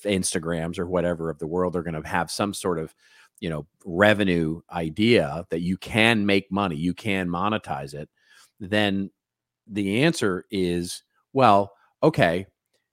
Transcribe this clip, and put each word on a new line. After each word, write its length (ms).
Instagrams 760
or 60
whatever 440
of 100
the 80
world 300
are 60
gonna 240
have 220
some 240
sort 260
of, 140
you 100
know, 160
revenue 760
idea 800
that 120
you 160
can 480
make 260
money, 240
you 180
can 360
monetize 640
it, 160
then 500
the 360
answer 480
is, 520
well, 400
okay, 440